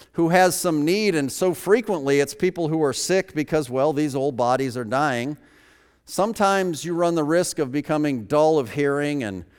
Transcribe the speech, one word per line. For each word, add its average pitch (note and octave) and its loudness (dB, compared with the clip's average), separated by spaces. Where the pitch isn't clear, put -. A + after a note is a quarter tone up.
who E3 0
has F3+ 4
some D#3 0
need, G3 2
and C#3 -2
so F#3 0
frequently E3+ 2
it's C#3 -2
people F3 -2
who D#3+ 0
are C3+ 0
sick - -2
because, D3+ -2
well, C3 0
these C#3+ -2
old C3+ -2
bodies B2 0
are B2 -6
dying. C3 -2
Sometimes F#3+ 0
you E3+ -4
run E3+ 2
the D#3 0
risk E3 0
of C#3 -2
becoming C#3+ -2
dull D3+ 4
of A#2 -2
hearing C#3+ -2
and F#2+ -6